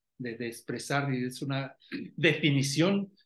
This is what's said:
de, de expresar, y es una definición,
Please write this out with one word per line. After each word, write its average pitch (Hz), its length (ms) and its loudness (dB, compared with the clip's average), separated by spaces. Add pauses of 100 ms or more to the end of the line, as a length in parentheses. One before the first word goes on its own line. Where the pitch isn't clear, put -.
(180)
de, 120 200 -6
de 120 100 -6
expresar, 135 640 -4
y 123 120 -2
es 127 160 -8
una 135 340 -4 (400)
definición, 156 960 4 (140)